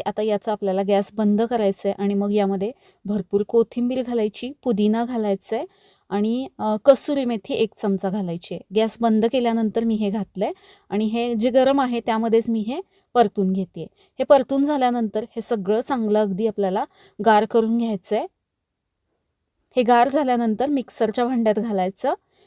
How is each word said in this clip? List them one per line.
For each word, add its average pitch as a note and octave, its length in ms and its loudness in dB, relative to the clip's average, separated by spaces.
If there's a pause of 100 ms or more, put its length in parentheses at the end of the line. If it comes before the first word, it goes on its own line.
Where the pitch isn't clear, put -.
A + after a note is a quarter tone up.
आता G#3+ 160 -4
याचा G#3 300 -2
आपल्याला G3 300 -2
गॅस G3 320 2
बंद G#3 280 2
करायचा A3 480 0
आहे G3 140 -4
आणि G3+ 100 0
मग G3+ 180 -2
यामध्ये G3 400 0 (340)
भरपूर G3+ 380 -2
कोथिंबीर A#3+ 600 0
घालायची, A#3+ 480 -4 (120)
पुदिना A3 420 2
घालायचा A3 500 -4
आहे D4 100 -4 (440)
आणि, A3+ 380 -2 (120)
अ, G#3+ 160 -2 (100)
कसुरी C#4 400 4
मेथी A#3+ 280 -4
एक A3 240 0
चमचा G3 320 -2
घालायची F3 460 -6
आहे. - 80 -12 (120)
गॅस A3 260 0
बंद A3 300 2
केल्यानंतर A3+ 520 0
मी A3+ 120 0
हे G#3+ 140 -2
घातलंय G#3 420 -4 (380)
आणि G#3+ 160 -2
हे A#3 300 -2
जे A3+ 140 0
गरम C4+ 320 4
आहे B3 180 -2
त्यामध्येच A3+ 500 0
मी A3+ 100 0
हे B3 220 -4 (320)
परतून G3+ 400 2
घेतेय. F#3 300 -6 (100)
हे - 300 -8
परतून C4+ 400 4
झाल्यानंतर B3 600 0
हे A#3 180 -10
सगळं G#3+ 380 -2
चांगलं A3 420 0
अगदी G3+ 260 0
आपल्याला G3+ 380 -2 (400)
गार A3 200 6
करून A3+ 320 2
घ्यायचं A3 380 -4
आहे. D4+ 120 -2 (1500)
हे B3 60 4
गार A#3+ 260 4
झाल्यानंतर B3 560 0
मिक्सरच्या A#3+ 600 -2
भांड्यात A3+ 340 2
घालायचं G3+ 500 -2 (380)